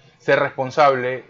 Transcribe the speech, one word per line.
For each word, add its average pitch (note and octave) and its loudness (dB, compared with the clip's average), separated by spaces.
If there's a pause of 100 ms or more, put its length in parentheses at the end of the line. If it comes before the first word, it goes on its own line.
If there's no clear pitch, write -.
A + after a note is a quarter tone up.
(180)
Ser C#3 0
responsable C3 -2